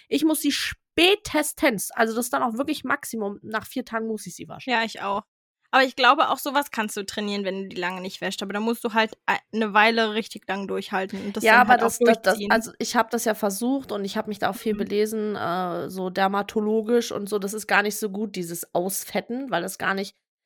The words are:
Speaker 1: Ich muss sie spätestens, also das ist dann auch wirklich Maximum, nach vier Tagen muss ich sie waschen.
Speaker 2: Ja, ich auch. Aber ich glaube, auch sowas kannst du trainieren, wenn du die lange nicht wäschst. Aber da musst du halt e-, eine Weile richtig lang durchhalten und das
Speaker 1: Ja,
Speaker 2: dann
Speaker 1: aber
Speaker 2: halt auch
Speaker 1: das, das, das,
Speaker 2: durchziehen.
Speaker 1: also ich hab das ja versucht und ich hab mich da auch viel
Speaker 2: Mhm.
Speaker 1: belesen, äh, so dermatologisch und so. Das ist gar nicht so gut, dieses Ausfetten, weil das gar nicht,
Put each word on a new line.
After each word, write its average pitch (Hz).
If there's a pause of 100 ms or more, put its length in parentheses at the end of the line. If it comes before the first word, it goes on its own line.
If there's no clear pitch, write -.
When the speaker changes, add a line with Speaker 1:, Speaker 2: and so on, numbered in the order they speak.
Speaker 1:
Ich 285
muss 311
sie 285
spätestens, -
also 226
das 240
ist -
dann 269
auch 233
wirklich 254
Maximum, 220
nach 214
vier 247
Tagen 226
muss 220
ich -
sie -
waschen. -
Speaker 2:
Ja, 226
ich -
auch. 202 (480)
Aber 254
ich 262
glaube, 277
auch 269
sowas 277
kannst 214
du 202
trainieren, 202
wenn 190
du 190
die -
lange 180
nicht 185
wäschst. 185
Aber 196
da 208
musst 226
du 220
halt 220 (160)
e-, 196 (200)
eine 214
Weile 220
richtig -
lang 196
durchhalten 190
und 202
das 214
Speaker 1:
Ja, 220
Speaker 2:
dann 226
Speaker 1:
aber 208
Speaker 2:
halt 240
auch 226
Speaker 1:
das, -
das, 226
das, 190
Speaker 2:
durchziehen. 202
Speaker 1:
also 226
ich 220
hab 226
das 233
ja 226
versucht 240
und 202
ich 202
hab 214
mich 208
da 202
auch 196
viel 214
Speaker 2:
Mhm. -
Speaker 1:
belesen, 208
äh, 175
so 185
dermatologisch 208
und 202
so. 208
Das 196
ist 214
gar 202
nicht 208
so 214
gut, 202
dieses 170
Ausfetten, 208
weil 170
das 190
gar -
nicht, 196 (300)